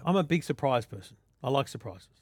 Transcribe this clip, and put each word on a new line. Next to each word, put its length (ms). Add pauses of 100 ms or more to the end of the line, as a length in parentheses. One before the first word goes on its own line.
I'm 100
a 80
big 200
surprise 420
person. 320 (260)
I 60
like 180
surprises. 420 (120)